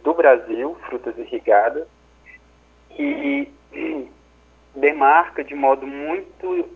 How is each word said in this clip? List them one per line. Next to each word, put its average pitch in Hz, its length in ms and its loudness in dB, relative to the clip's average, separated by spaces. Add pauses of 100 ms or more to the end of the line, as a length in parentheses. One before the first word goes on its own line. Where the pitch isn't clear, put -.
do 165 120 0
Brasil, 135 600 2 (140)
frutas 120 300 -10
irrigadas, 117 680 0 (1120)
e 285 480 -2 (280)
<clears throat> 302 340 -8 (680)
demarca 147 720 2
de 143 100 -14
modo 135 320 0
muito 170 880 -8